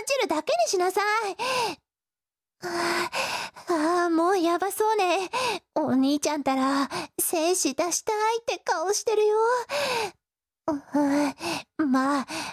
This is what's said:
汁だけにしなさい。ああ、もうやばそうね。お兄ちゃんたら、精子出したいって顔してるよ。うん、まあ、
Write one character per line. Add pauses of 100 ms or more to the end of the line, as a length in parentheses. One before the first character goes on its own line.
汁
だ
け (140)
に
し
な
さ (280)
い。 (2250)
あ
あ、
も
う
や
ば
そ
う
ね。 (460)
お
兄
ち
ゃ
ん
た
ら、 (300)
精
子
出
し
た (220)
い
っ
て
顔
し
て
る
よ。 (1300)
う
ん、
ま
あ、 (260)